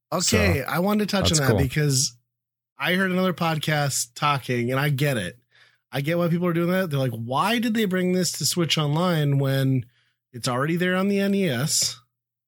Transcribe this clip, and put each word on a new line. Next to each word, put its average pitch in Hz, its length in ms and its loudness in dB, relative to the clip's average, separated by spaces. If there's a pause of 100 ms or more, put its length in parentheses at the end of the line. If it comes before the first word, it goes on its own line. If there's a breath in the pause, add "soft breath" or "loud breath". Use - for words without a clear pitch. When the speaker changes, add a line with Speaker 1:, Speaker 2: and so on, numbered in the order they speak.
(100)
Speaker 1:
Okay, 101 520 2
Speaker 2:
So, - 40 -10
Speaker 1:
I 147 120 -2
wanted 208 300 0
to - 60 -6
touch 190 100 0
on 185 120 2
Speaker 2:
that's 151 40 2
Speaker 1:
that 131 100 2
Speaker 2:
cool. 104 80 4
Speaker 1:
because 139 580 0 (640)
I 156 160 0
heard 190 160 0
another 185 240 0
podcast 151 800 -2
talking, 127 560 0
and 131 100 0
I 147 80 0
get 139 300 0
it. 90 200 -6 (540 soft breath)
I 131 80 -4
get 160 160 -2
why 175 120 2
people 175 180 0
are 175 80 2
doing 170 160 0
that. 190 200 0
They're 143 80 0
like, 131 140 0
"Why 135 460 0
did 226 160 0
they 226 100 0
bring 180 280 0
this 185 200 0
to - 140 -4
Switch 165 320 0
Online 151 600 2
when 135 460 0 (480 soft breath)
it's 120 160 -8
already 139 280 -2
there 180 200 0
on 190 120 0
the 202 120 0
N 196 140 0
E 196 140 0
S? - 520 -2 (480)